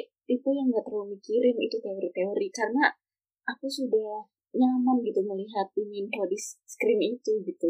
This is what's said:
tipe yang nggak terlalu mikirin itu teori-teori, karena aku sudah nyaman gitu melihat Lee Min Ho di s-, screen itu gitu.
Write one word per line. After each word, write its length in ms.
tipe 240
yang 240
nggak 160
terlalu 320
mikirin 400
itu 160
teori-teori, 720
karena 400
aku 240
sudah 560
nyaman 480
gitu 160
melihat 560
Lee 80
Min 320
Ho 80
di 80
s-, 320
screen 320
itu 480
gitu. 240